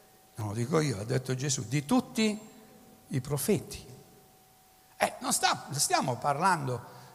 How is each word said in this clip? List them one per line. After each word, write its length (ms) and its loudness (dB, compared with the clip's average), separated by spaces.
non 140 -6
lo 40 -6
dico 280 2
io, 200 0
ha 40 -6
detto 300 0
Gesù, 320 -2
di 200 0
tutti 520 2
i 160 0
profeti. 600 0
Eh, 220 2
non 120 -2
sta, 360 2
non 120 -4
stiamo 360 2
parlando, 760 0